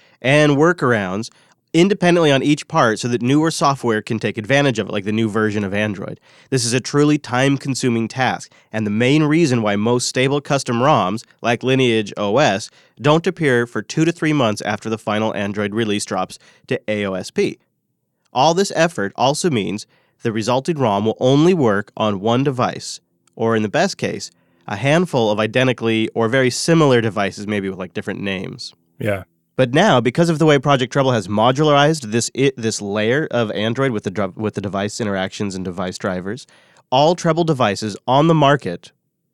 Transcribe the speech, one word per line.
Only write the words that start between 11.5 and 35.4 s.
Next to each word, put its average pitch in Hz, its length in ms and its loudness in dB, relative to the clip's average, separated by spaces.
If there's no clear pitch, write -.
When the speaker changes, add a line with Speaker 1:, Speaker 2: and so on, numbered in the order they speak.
Speaker 1:
Lineage 120 520 2
O 104 220 0
S, 110 320 0
don't 151 260 2
appear 135 400 0
for 110 160 -8
two 160 220 -2
to 170 80 0
three 160 200 -2
months 117 300 0
after 107 260 -4
the 110 100 -2
final 110 360 -2
Android 104 400 -4
release 104 300 -2
drops 92 340 -6
to - 180 -4
A 104 180 -2
O 95 100 -4
S 92 180 -8
P. 202 260 -4
All 151 220 4
this 196 220 0
effort 139 400 -2
also 151 340 0
means 101 360 -4
the 117 100 -2
resulting 123 460 -2
rom 107 280 0
will 110 120 0
only 147 360 4
work 110 420 0
on 104 240 -2
one 117 240 0
device, 123 560 -4
or 113 220 0
in 107 60 0
the 107 60 -2
best 160 280 -2
case, - 340 -8
a 101 100 -8
handful 135 540 0
of 107 100 0
identically 113 760 0
or 113 140 0
very 127 220 2
similar 143 500 4
devices, 104 460 -4
maybe 101 240 -4
with, 92 80 -12
like, 92 160 -10
different 98 260 -8
names." 95 540 -8
Speaker 2:
Yeah. 101 260 -4
Speaker 1:
But 127 160 0
now, 160 280 4
because 127 280 2
of 160 100 0
the 160 80 4
way 147 120 6
Project 131 340 0
Treble 135 200 2
has 104 140 0
modularized 139 840 2
this 117 240 0
i-, 135 200 2
this 113 260 -4
layer 107 480 0
of 113 220 -2
Android 117 380 -2
with 107 140 -4
the 104 60 -2
dr-, 92 260 -4
with 107 180 -4
the 110 60 -4
device 101 400 -6
interactions 98 540 -4